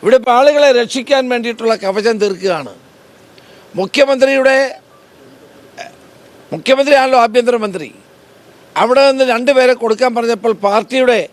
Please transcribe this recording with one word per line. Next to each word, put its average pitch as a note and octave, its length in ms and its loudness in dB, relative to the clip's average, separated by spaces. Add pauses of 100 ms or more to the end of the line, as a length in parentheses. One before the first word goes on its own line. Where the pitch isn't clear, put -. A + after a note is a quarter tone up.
ഇവിടെ A3+ 200 2
ഇപ്പോൾ B3 180 0
ആളുകളെ D4 300 4 (120)
രക്ഷിക്കാൻ C4+ 420 -2 (100)
വേണ്ടിയിട്ടുള്ള A3+ 420 -4 (100)
കവചം G#3 380 -2
തീർക്കുകയാണ്. F3+ 500 -4 (1040)
മുഖ്യമന്ത്രിയുടെ, C4+ 800 0 (1900)
മുഖ്യമന്ത്രിയാണല്ലോ C4 760 2
ആഭ്യന്തരമന്ത്രി. A3 640 -2 (960)
അവിടെ B3+ 260 2
നിന്ന് C4+ 160 2 (100)
രണ്ടുപേരെ B3+ 480 2
കൊടുക്കാൻ A3+ 340 -2
പറഞ്ഞപ്പോൾ A#3 360 -2 (140)
പാർട്ടിയുടെ A3+ 540 0 (120)